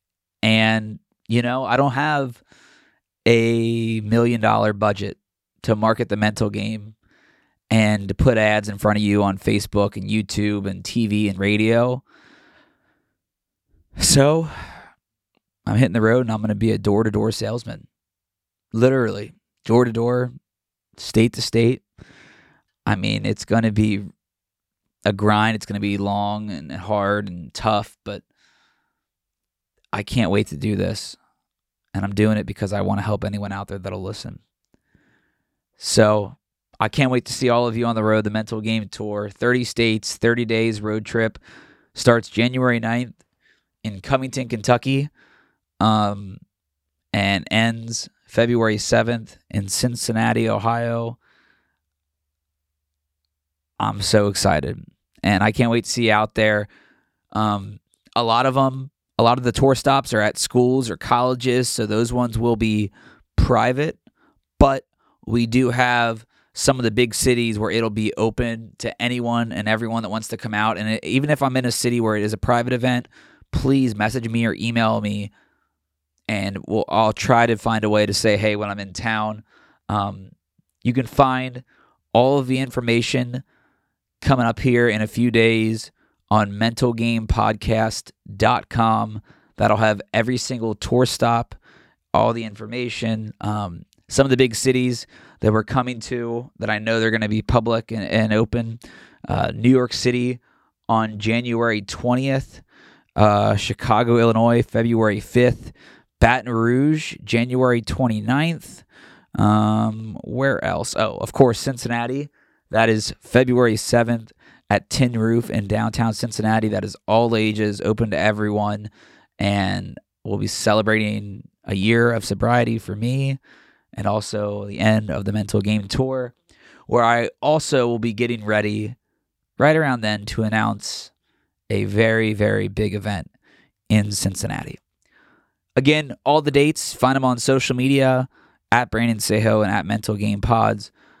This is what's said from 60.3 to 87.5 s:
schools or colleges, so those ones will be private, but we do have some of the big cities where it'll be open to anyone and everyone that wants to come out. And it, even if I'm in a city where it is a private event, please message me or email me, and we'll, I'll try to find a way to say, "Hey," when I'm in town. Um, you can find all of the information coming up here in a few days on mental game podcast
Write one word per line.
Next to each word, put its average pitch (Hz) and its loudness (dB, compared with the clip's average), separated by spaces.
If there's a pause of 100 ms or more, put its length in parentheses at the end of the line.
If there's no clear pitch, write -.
schools 123 2
or 90 -6
colleges, 127 0
so 110 -4
those 113 0
ones 123 -2
will 117 2
be 107 0 (440)
private, 127 2 (600)
but 135 4 (400)
we 117 0
do 120 2
have 120 0 (280)
some 131 0
of 123 -6
the 113 2
big 117 2
cities 117 0
where 107 -2
it'll 113 0
be 107 -2
open 113 -4
to - -8
anyone 117 -2
and 107 -6
everyone 113 -2
that 110 -8
wants 110 -6
to 113 -8
come 107 -8
out. 107 0
And 107 -6
it, 110 -4
even 135 -2
if 143 0
I'm 131 0
in 127 -2
a 120 -2
city 120 0
where 110 0
it 104 -2
is 107 -2
a 101 -8
private 120 0
event, 123 -2 (440)
please 131 0
message 110 -2
me 117 -2
or 107 -2
email 113 0
me, 104 -6 (960)
and 98 -4 (100)
we'll, 104 0
I'll 107 2
try 117 4
to 117 2
find 113 -2
a 107 0
way 104 4
to 104 -2
say, 104 2
"Hey," 107 0
when 104 -6
I'm 101 -10
in 98 -12
town. 107 -4 (440)
Um, 101 -4 (520)
you 120 0
can 127 0
find 127 0 (480)
all 131 6
of 127 -4
the 131 0
information 123 -2 (760)
coming 123 2
up 117 -2
here 120 4
in 104 0
a 110 -2
few 120 0
days 113 2 (400)
on 104 2
mental 117 0
game 113 -2
podcast 110 0 (240)